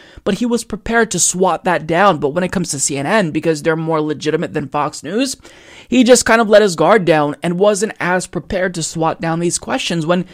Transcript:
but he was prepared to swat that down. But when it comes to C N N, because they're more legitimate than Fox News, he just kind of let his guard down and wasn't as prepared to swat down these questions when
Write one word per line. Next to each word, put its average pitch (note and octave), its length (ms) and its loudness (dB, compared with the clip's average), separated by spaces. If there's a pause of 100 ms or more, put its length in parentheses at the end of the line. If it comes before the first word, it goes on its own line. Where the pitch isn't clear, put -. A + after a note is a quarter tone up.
(240)
but G#3 100 -2
he A#3 120 -2
was A#3 180 -2
prepared A3+ 460 -2
to F3+ 80 -4
swat F3 460 0
that D#3+ 220 -2
down. E3+ 320 2
But C#3 120 -2
when F3+ 140 -2
it F3+ 80 -4
comes F#3 180 -4
to C#3 80 -6
C C3+ 180 -4
N C#3 100 -4
N, E3+ 240 0
because D#3 320 -2
they're D#3+ 140 2
more D#3+ 240 -2
legitimate D3+ 520 -4
than C#3+ 160 -6
Fox D3 340 -4
News, B3 340 -4 (520)
he B3 160 4
just A#3+ 220 6
kind A3+ 140 4
of A3 80 0
let G#3 140 8
his F#3 140 0
guard F3 280 4
down D3+ 380 2
and F3 160 -2
wasn't G#3 400 0
as F3 280 -2
prepared F3+ 480 -4
to E3+ 80 -6
swat D#3+ 380 -2
down E3 200 -2
these F3 180 -2
questions F#3+ 480 -4
when F3 280 0